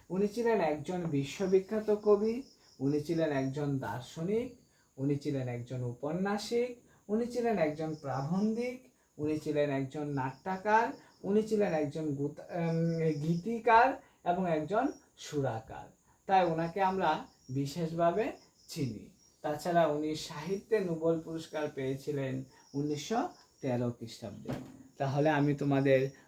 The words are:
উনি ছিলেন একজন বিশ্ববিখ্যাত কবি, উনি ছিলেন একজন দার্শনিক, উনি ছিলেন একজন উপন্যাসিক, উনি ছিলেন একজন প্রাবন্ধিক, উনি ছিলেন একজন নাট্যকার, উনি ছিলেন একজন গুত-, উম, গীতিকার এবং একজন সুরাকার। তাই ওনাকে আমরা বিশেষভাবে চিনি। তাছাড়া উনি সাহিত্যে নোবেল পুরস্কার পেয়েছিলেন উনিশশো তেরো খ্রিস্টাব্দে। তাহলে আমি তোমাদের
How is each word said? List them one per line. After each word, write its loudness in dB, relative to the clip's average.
উনি 2
ছিলেন 2
একজন -2
বিশ্ববিখ্যাত 0
কবি, 4
উনি 0
ছিলেন 0
একজন -2
দার্শনিক, -4
উনি 0
ছিলেন -4
একজন -6
উপন্যাসিক, -2
উনি 0
ছিলেন 0
একজন -2
প্রাবন্ধিক, -2
উনি -2
ছিলেন 0
একজন -4
নাট্যকার, 0
উনি 2
ছিলেন 0
একজন -2
গুত-, -4
উম, 0
গীতিকার 4
এবং 0
একজন 0
সুরাকার। -6
তাই 6
ওনাকে 0
আমরা 2
বিশেষভাবে 0
চিনি। -6
তাছাড়া 2
উনি 0
সাহিত্যে -2
নোবেল 2
পুরস্কার -4
পেয়েছিলেন -2
উনিশশো -2
তেরো 0
খ্রিস্টাব্দে। -12
তাহলে 2
আমি 4
তোমাদের 4